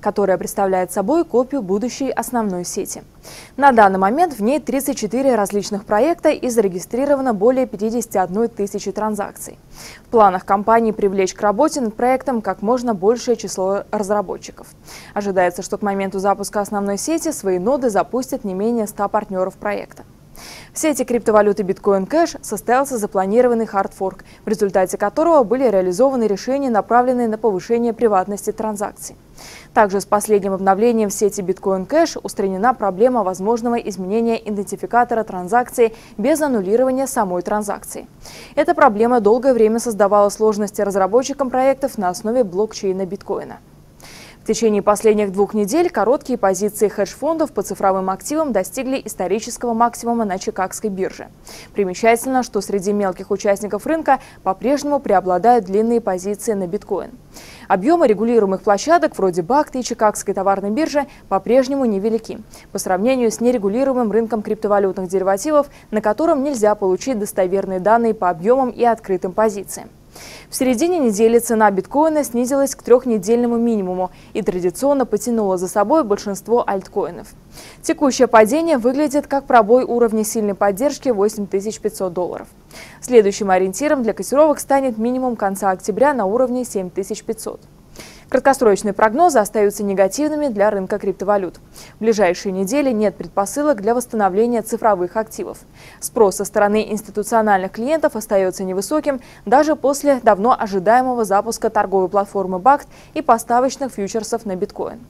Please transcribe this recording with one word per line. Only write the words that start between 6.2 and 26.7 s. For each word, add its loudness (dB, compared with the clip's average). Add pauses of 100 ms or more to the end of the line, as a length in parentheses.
и -2
зарегистрировано 0
более 2
пятидесяти -4
одной 0
тысячи -6
транзакций. -8 (480)
В -20
планах 4
компании 2
привлечь 0
к -10
работе 2
над -4
проектом 0
как -6
можно -2
большее 0
число -4
разработчиков. -6 (480)
Ожидается, -2
что -8
к -6
моменту -4
запуска -2
основной -4
сети -4
свои -2
ноды 0
запустят -2
не -6
менее -2
ста -4
партнёров -4
проекта. -8 (680)
В -14
сети 0
криптовалюты 2
Bitcoin 0
Cash 0
состоялся -2
запланированный 2
хардфорк, -4 (220)
в -8
результате 0
которого 2
были 0
реализованы 2
решения, -2
направленные 2